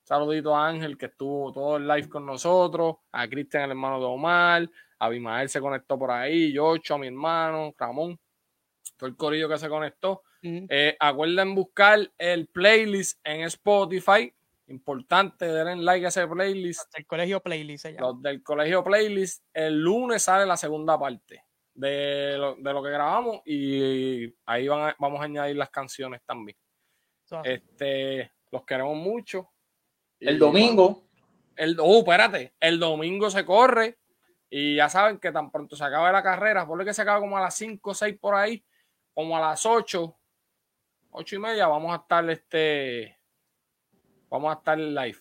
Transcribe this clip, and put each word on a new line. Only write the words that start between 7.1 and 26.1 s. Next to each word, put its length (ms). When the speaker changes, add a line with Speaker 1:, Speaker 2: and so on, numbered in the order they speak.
Speaker 1:
Ramón, 420
todo 100
el 80
corillo 320
que 120
se 100
conectó. 540
Speaker 2:
Ujú. 260
Speaker 1:
Eh, 320
acuerden 540
buscar 460
el 300
playlist 760
en 180
Spotify, 920
importante, 800
denle 380
like 240
a 20
ese 180
playlist. 540
Speaker 2:
Los 100
del 140
Colegio 360
Playlist 420
se 100
llama. 140
Speaker 1:
Los 160
del 180
Colegio 420
Playlist, 600
el 260
lunes 440
sale 240
la 100
segunda 400
parte 480
de 600
lo, 200
de 180
lo 80
que 80
grabamos 560
y 880
ahí 200
van 220
a, 80
vamos 240
a 40
añadir 300
las 140
canciones 560